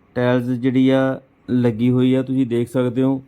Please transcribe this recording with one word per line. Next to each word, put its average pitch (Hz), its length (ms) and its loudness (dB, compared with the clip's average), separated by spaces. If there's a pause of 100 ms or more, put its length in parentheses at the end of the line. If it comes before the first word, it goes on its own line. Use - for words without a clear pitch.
(140)
ਟਾਇਲਸ 123 300 0
ਜਿਹੜੀ 127 460 0
ਆ 131 300 0 (300)
ਲੱਗੀ 120 400 0
ਹੋਈ 127 240 2
ਆ, 131 80 0
ਤੁਸੀਂ 131 240 -2
ਦੇਖ 117 220 -2
ਸਕਦੇ 123 340 -2
ਹੋ। 135 240 -2